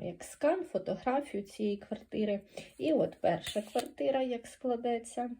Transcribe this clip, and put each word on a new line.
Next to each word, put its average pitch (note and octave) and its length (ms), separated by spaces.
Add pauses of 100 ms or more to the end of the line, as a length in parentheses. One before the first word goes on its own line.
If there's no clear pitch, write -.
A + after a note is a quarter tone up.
як F3 200
скан, F4 400
фотографію A3+ 800
цієї G#3 340
квартири. G#3 640 (360)
І D#4 160
от F#3 280
перша E3+ 400
квартира, C4+ 600
як A#3+ 260
складеться. A#3+ 840 (100)